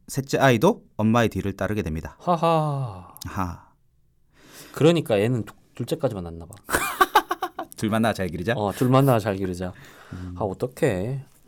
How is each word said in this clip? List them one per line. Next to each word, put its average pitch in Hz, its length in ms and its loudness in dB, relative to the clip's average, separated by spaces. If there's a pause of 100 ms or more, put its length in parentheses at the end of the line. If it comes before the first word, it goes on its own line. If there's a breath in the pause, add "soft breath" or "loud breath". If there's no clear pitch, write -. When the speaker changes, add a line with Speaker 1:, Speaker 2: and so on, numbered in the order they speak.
Speaker 1:
셋째 - 300 -4
아이도 135 460 4 (140)
엄마의 113 320 4
뒤를 95 240 -4
따르게 98 280 -2
됩니다. 80 380 -6
Speaker 2:
하하. 151 960 -2 (100)
Speaker 1:
하. 90 400 -6 (1080 loud breath)
Speaker 2:
그러니까 143 440 4
애는 110 280 2
두-, - 100 -18 (180)
둘째까지만 117 520 -4
낳나 82 200 -14
봐. - 80 -20 (140)
Speaker 1:
<laughs> - 1080 -2
둘만 - 260 0
낳아 107 100 2
잘 92 140 -4
기르자. 87 280 -4
Speaker 2:
어, 104 160 0
둘만 131 340 4
낳아 127 140 6
잘 98 180 -2
기르자. 92 360 -6 (400 loud breath)
Speaker 1:
음. 90 240 -12
Speaker 2:
아, 113 60 -4
어떡해. 120 800 -2 (260)